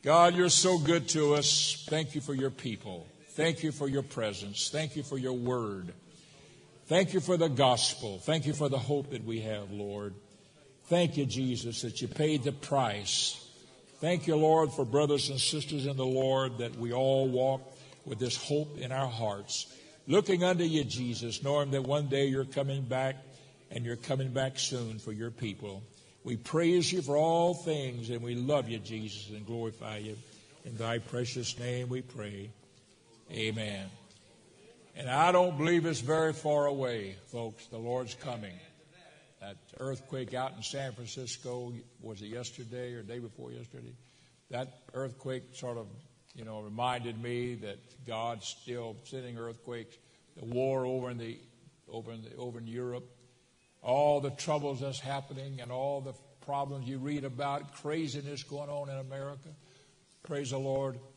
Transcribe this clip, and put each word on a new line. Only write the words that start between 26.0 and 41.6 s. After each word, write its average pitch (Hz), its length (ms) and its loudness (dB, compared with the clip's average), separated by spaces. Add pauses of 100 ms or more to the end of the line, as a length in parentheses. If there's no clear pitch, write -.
We 120 140 -4
praise 170 560 4
you 180 100 0
for 143 140 2
all 165 380 4
things, 131 560 -4
and 117 120 -2
we 120 140 -4
love 127 320 2
you, 113 100 -4
Jesus, 104 520 -8
and 107 140 -10
glorify 113 520 -6
you. 104 200 -8 (480)
In 120 120 -10
thy 117 220 0
precious 123 600 -4
name 123 300 -4
we 127 140 -4
pray. 104 480 -10 (800)
Amen. 107 560 -4 (1120)
And 135 120 -8
I 156 240 6
don't 180 240 6
believe 160 300 4
it's 151 140 0
very 156 340 2
far 147 320 2
away, 120 500 -2 (100)
folks. 113 400 -10
The 113 120 -12
Lord's 120 360 -4
coming. 110 380 -10 (880)
That 98 160 -14 (240)
earthquake 131 540 -6
out 127 220 -2
in 113 60 -12
San 135 300 -6
Francisco, 123 800 -8 (280)